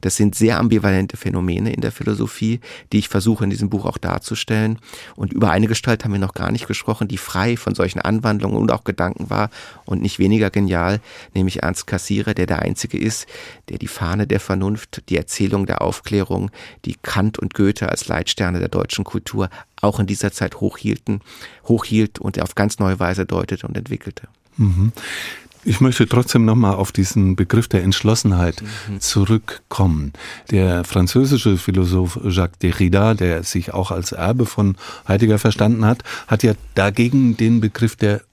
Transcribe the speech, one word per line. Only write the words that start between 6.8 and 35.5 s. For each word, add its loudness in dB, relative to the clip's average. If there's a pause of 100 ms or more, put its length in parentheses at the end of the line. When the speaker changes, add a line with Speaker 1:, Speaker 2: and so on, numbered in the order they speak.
Speaker 1:
die -6
frei -2
von -4
solchen -2
Anwandlungen 0
und 2
auch 0
Gedanken -2
war 0 (340)
und -4
nicht -2
weniger 4
genial, 0 (340)
nämlich 0
Ernst -2
Cassirer, -2
der 0
der -2
Einzige -4
ist, -4 (420)
der -8
die -8
Fahne -2
der 2
Vernunft, -4
die 0
Erzählung 0
der -4
Aufklärung, -2 (340)
die -8
Kant -2
und -6
Goethe 2
als -4
Leitsterne -2
der -2
deutschen -2
Kultur -4 (320)
auch 2
in 2
dieser -2
Zeit -6
hochhielten, -4 (420)
hochhielt 2
und -4
auf -4
ganz -2
neue 0
Weise 0
deutete -4
und -8
entwickelte. -10 (280)
Speaker 2:
Mhm. 2 (720)
Ich 0
möchte 4
trotzdem 4
noch 6
mal 4
auf -2
diesen 2
Begriff 2
der 2
Entschlossenheit 2 (260)
Speaker 1:
Mhm. -6
Speaker 2:
zurückkommen. 0 (380)
Der 2
französische 2
Philosoph 0 (100)
Jacques 0
Derrida, 4
der 0
sich -4
auch -2
als -4
Erbe 0
von 2 (300)
Heidegger 4
verstanden 2